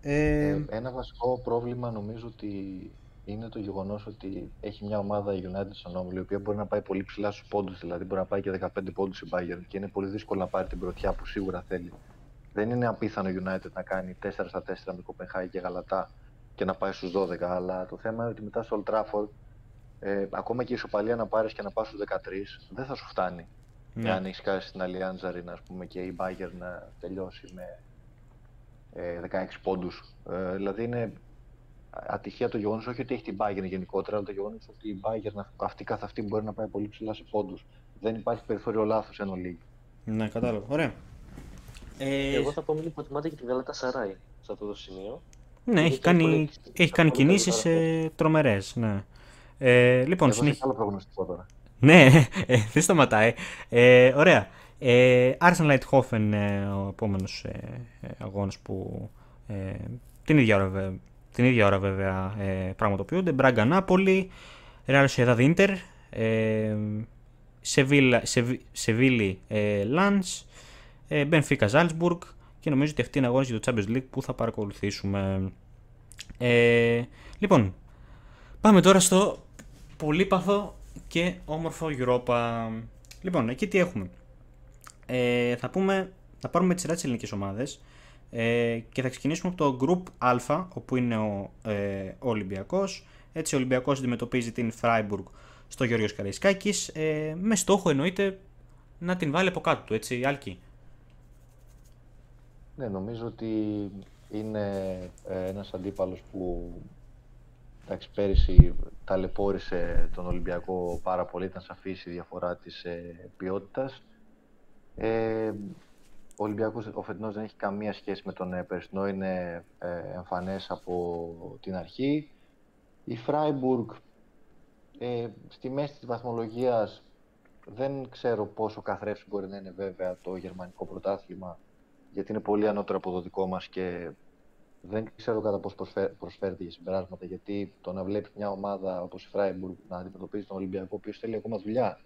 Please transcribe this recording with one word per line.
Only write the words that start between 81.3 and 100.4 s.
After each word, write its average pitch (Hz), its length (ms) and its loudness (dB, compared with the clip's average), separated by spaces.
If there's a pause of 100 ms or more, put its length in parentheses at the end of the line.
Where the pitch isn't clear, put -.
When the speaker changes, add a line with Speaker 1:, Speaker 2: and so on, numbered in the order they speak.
Speaker 1:
όμορφο 160 440 -6 (100)
Europa. 120 680 0 (540)
Λοιπόν, 165 260 0
εκεί 135 200 -2
τι 196 100 2
έχουμε; 107 320 0 (960)
Ε, 123 500 0
θα 127 140 -6
πούμε, 190 420 0 (260)
θα - 100 -8
πάρουμε 180 260 4
τη 180 60 -6
σειρά 156 140 -2
τις 170 100 -8
ελληνικές 117 280 -4
ομάδες, 101 480 -6 (500)
ε, 117 480 0 (140)
και 131 100 -2
θα 127 60 0
ξεκινήσουμε 165 500 -2
από 160 60 2
το 135 160 2
Group 180 220 2 (500)
Α, 175 120 0 (100)
όπου 123 220 -4
είναι 120 200 0
ο, 104 340 -2 (140)
ε, 101 540 -4
ο 135 100 -4
Ολυμπιακός. 107 800 -4 (260)
Έτσι, 156 220 -4
ο 143 40 2
Ολυμπιακός 127 400 0
αντιμετωπίζει 120 540 -2
την 113 280 -2
Freiburg 107 420 2 (460)
στο - 160 -4
Γεώργιος 113 300 0
Καραϊσκάκης, 196 720 -2
ε, 156 520 -4
με 214 160 2
στόχο 190 340 4
εννοείται 185 480 2 (600)
να 180 180 -2
την 165 140 -2
βάλει 185 180 2
από 175 120 -4
κάτω 156 240 0
του, 107 100 -4
έτσι, 120 300 -4
Άλκη; 135 340 -4 (2250)